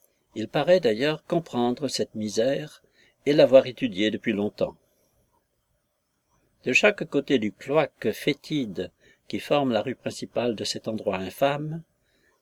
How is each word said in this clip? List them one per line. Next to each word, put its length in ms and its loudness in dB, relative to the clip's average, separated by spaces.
Il 120 -6
paraît 320 2
d'ailleurs 460 0
comprendre 640 -2
cette 280 -6
misère 680 -2
et 60 4
l'avoir 340 8
étudiée 420 -2
depuis 240 -2
longtemps. 420 -2
De 80 0
chaque 320 2
côté 320 0
du 140 -2
cloaque 640 -2
fétide 760 -6
qui 120 -6
forme 320 0
la 120 0
rue 120 -6
principale 600 -4
de 80 -8
cet 240 -8
endroit 300 -4
infâme, 680 -4